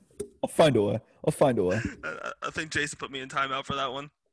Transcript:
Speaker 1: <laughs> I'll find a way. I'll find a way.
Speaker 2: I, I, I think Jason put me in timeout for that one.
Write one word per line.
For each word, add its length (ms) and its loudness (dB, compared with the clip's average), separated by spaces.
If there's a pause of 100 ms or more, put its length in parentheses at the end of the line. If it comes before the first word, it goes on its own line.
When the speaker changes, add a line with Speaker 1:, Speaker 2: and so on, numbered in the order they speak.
Speaker 1:
<laughs> 400 -10
I'll 60 -4
find 260 6
a 60 6
way. 180 0 (260)
I'll 60 4
find 260 4
a 60 2
way. 160 2 (240)
Speaker 2:
I, 40 -6
I, 240 -8 (160)
I 40 -4
think 200 -6
Jason 280 -2
put 120 -8
me 100 -8
in 80 -10
timeout 360 -2
for 100 -6
that 160 -2
one. 180 -8 (240)